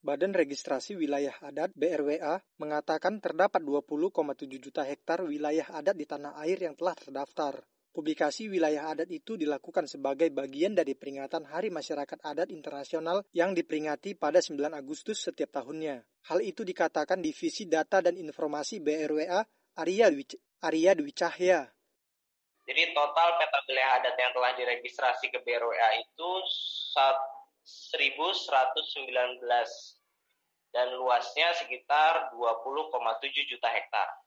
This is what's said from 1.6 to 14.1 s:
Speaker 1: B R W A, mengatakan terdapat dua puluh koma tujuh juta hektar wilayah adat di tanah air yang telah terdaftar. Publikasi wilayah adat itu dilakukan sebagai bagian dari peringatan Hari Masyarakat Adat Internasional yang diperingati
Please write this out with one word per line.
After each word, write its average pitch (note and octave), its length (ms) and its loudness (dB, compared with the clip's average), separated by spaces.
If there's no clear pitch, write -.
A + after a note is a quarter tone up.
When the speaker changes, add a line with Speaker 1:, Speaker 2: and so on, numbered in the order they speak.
Speaker 1:
B D3 160 0
R D3+ 160 0
W C#3+ 60 0
A, D#3+ 160 -2
mengatakan D#3 640 -2
terdapat F3 400 2
dua C#3+ 160 2
puluh D#3 320 -2
koma C#3+ 240 0
tujuh C3+ 240 -12
juta C#3 240 -6
hektar E3 400 -4
wilayah D3+ 400 -2
adat F#3 160 2
di D3 80 -6
tanah C#3+ 400 -10
air F3+ 160 0
yang D#3+ 160 -4
telah F3 160 0
terdaftar. C#3 720 -6
Publikasi D#3+ 640 -2
wilayah D#3 400 2
adat D#3+ 160 -4
itu F3+ 320 -8
dilakukan D3 480 -2
sebagai C#3 400 0
bagian C#3 480 -2
dari D3 160 2
peringatan C#3 560 -8
Hari F#3 240 -4
Masyarakat D3+ 480 -6
Adat D#3 320 -4
Internasional D#3+ 800 -4
yang F3 240 2
diperingati D#3 560 -4